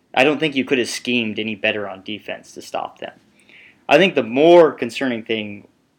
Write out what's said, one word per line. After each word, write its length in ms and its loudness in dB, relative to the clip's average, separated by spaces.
I 120 2
don't 160 0
think 160 -4
you 80 -2
could 140 -2
have 100 -4
schemed 500 -6
any 160 -8
better 340 -4
on 140 -14
defense 520 -14
to 80 -16
stop 360 -10
them. 160 -14
I 80 4
think 200 2
the 80 2
more 480 6
concerning 500 -6
thing 460 -8